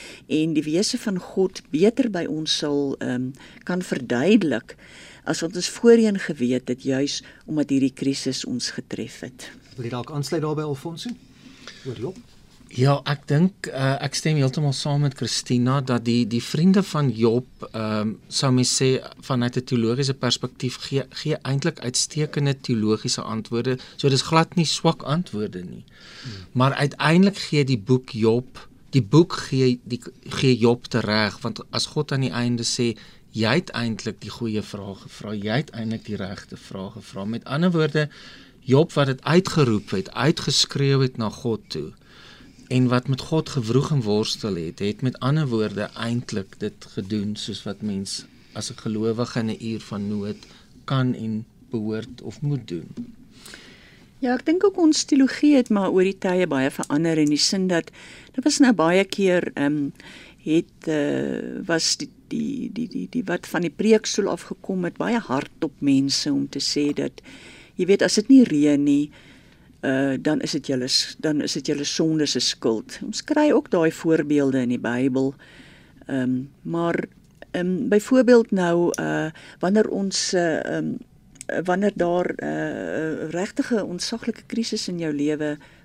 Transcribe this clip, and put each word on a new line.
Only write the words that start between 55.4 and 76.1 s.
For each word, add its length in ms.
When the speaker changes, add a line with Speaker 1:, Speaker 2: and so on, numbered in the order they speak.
Speaker 1:
het 140
maar 200
oor 120
die 160
tye 280
baie 240
verander, 480
in 100
die 80
sin 320
dat, 220
dit 120
was 140
nou 140
baie 320
keer, 500
ehm, 360
het, 460
eh, 800
was 300
die, 140
die, 440
die, 160
die, 220
die 140
wat 220
van 140
die 100
preekstoel 580
af 140
gekom 420
het, 120
baie 220
hard 460
op 140
mense 540
om 160
te 100
sê 340
dat, 200
jy 100
weet, 160
as 120
dit 140
nie 160
reën 380
nie, 280
eh, 400
dan 200
is 120
dit 140
julle 220
s-, 300
dan 220
is 120
dit 140
julle 180
sonde 420
se 140
skuld. 640
Ons 180
kry 300
ook 180
daai 220
voorbeelde 640
in 100
die 100
Bybel. 560
Ehm, 340